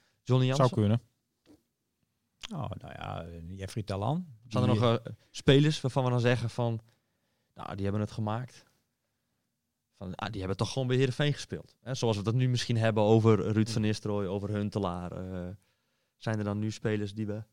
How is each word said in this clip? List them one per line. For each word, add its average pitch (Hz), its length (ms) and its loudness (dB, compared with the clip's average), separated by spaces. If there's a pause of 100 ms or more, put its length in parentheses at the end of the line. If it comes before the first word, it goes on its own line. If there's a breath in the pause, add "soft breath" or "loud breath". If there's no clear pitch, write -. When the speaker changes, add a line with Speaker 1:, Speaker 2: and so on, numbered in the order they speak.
(220)
Speaker 1:
Johnny 127 240 2
Jansen. 131 220 4
Speaker 2:
Zou - 120 0
kunnen. 104 200 4 (1500)
Speaker 3:
Oh, 143 180 -6
nou - 220 -12
ja, 90 340 -10 (220)
Jeffrey 95 340 -8
Talan. 117 440 -4 (220)
Speaker 1:
Zijn 123 160 2
er 127 80 4
Speaker 3:
Die 110 80 4
Speaker 1:
nog, 117 180 4
eh, - 140 -12 (180)
spelers 147 500 6
waarvan 131 240 0
we 123 60 0
dan 123 100 2
zeggen 120 300 2
van... 117 300 -2 (760)
Nou, - 200 -12
die 98 100 -8
hebben 101 180 -2
het 104 80 -4
gemaakt? 110 540 -6 (1300)
Van, 92 180 -12
ah, 98 160 -8
die 107 80 -10
hebben 92 180 -6
toch - 160 -2
gewoon 131 160 -4
bij 127 80 2
Heerenveen 135 360 2
gespeeld. - 480 -12
Hè? 127 140 -10
Zoals 113 220 0
we 104 60 -2
dat 110 120 0
nu 127 140 2
misschien 120 280 0
hebben 110 260 2
over 110 500 6
Ruud 110 160 4
van 113 140 0
Nistelrooy, 104 440 -2
over 101 240 -4
Huntelaar. 95 600 -4
Eh, 90 360 -8 (680)
zijn 110 220 -4
er 104 60 -4
dan 104 140 -2
nu 107 120 -2
spelers 104 440 -4
die 110 120 -6
we 104 160 -6 (100)